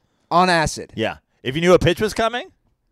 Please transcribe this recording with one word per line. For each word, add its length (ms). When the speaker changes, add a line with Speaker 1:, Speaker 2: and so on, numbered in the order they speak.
Speaker 1:
On 200
acid? 440
Speaker 2:
Yeah. 240
If 120
you 80
knew 100
a 60
pitch 240
was 100
coming, 400